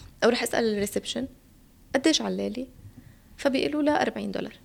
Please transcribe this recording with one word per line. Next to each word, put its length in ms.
أو 40
رح 140
أسأل 220
الريسبشن 520
قديش 280
على 100
الليلة، 340
فبيقولوا 460
لها 200
أربعين 300
دولار 200